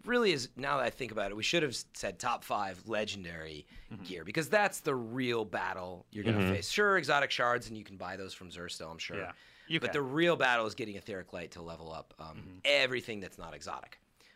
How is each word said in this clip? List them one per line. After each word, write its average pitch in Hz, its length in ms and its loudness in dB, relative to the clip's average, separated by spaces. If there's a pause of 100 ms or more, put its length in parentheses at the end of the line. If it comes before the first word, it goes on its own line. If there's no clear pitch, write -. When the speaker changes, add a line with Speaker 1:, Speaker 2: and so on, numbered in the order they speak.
Speaker 1:
really 233 280 4
is, 135 240 -2
now 139 200 0
that 127 80 4
I 113 60 4
think 117 200 -6
about 104 200 0
it, 101 40 -6
we 107 80 -4
should 165 200 4
have 139 100 2
s-, - 220 -6
said 98 240 -4
top 123 260 0
five 98 420 -2
legendary 87 800 -4 (240)
Speaker 2:
Mm-hmm. 104 140 -10
Speaker 1:
gear, 85 180 -6
because 123 280 -2
that's 208 300 4
the 147 140 2
real 120 520 0
battle 92 640 -4
you're 104 140 -6
gonna 107 160 4
Speaker 3:
Mm-hmm. 95 120 4
Speaker 1:
face. 98 160 0
Sure, 202 300 4
exotic 143 320 4
shards, 120 380 2
and 113 100 -8
you 104 60 -10
can 98 120 -16
buy 92 220 -6
those 95 160 -8
from 90 160 -14
Zersto, 85 400 -8
I'm 82 80 -10
sure. - 180 -6
Speaker 2:
Yeah. 90 160 -6 (340)
You 160 140 0
Speaker 1:
But - 120 0
Speaker 2:
can. 151 60 2
Speaker 1:
the 143 40 2
real 160 340 4
battle 123 280 6
is 104 100 -2
getting 107 220 -6
Etheric 92 380 -8
Light 87 160 -6
to 87 100 -12
level 82 320 -10
up, - 260 -12
um, 80 200 -12
Speaker 2:
Mm-hmm. 92 260 -14
Speaker 1:
everything 127 560 2
that's 90 160 -12
not 82 160 -12
exotic, 73 460 -10 (380)